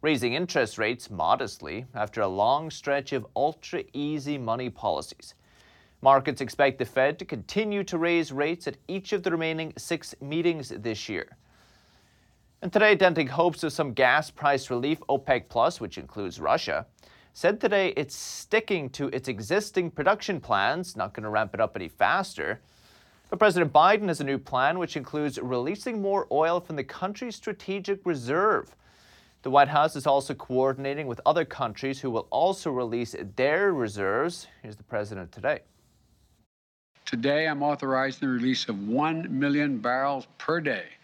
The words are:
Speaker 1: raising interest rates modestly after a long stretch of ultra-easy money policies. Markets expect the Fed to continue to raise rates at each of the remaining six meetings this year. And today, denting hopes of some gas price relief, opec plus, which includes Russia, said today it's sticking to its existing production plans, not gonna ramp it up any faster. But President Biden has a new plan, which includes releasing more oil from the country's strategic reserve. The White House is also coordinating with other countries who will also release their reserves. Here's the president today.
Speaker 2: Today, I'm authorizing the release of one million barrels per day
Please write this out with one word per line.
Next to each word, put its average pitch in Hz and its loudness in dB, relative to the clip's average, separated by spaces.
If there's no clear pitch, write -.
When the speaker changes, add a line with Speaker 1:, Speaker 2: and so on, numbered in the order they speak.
Speaker 1:
raising 127 2
interest 151 0
rates 113 -2
modestly 95 -2
after 107 -4
a 101 2
long 123 0
stretch 139 -2
of 131 -4
ultra-easy 147 -4
money 120 -4
policies. - -6
Markets 135 4
expect 139 2
the 123 -2
Fed 139 2
to 190 -8
continue 202 -2
to 180 -4
raise 165 2
rates 147 -2
at 135 -8
each 190 -6
of 185 -2
the 185 0
remaining 160 -2
six - -6
meetings 160 -2
this 110 -6
year. - -6
And 175 -4
today, 214 8
denting 170 4
hopes 160 2
of 156 -2
some 143 -2
gas 131 4
price 139 0
relief, 135 -2
opec 135 0
plus, 127 2
which 98 -8
includes 92 -10
Russia, 80 0
said 208 2
today 196 2
it's - -6
sticking 202 -2
to 139 -4
its 127 -6
existing 165 -2
production 196 0
plans, 123 0
not 101 -4
gonna 107 -8
ramp 107 0
it 101 -6
up 110 0
any 92 -6
faster. 104 -2
But 202 -4
President 170 6
Biden 196 8
has 156 -2
a - -2
new 139 0
plan, 135 0
which 175 -4
includes 147 -4
releasing 160 -4
more 196 0
oil 160 2
from 170 -10
the 139 -4
country's 208 -8
strategic 196 -6
reserve. 160 0
The 135 -4
White 139 8
House 151 2
is 143 -2
also 139 2
coordinating 135 -2
with 131 -8
other 156 4
countries 135 -6
who 135 -4
will 113 -2
also 170 2
release 120 -2
their 165 2
reserves. 113 -2
Here's 107 -14
the - -20
president 104 -6
today. 135 -4
Speaker 2:
Today, 143 0
I'm 143 -2
authorizing 135 0
the 127 2
release 123 0
of 101 -4
one 151 0
million 143 2
barrels 127 0
per 165 0
day 117 -2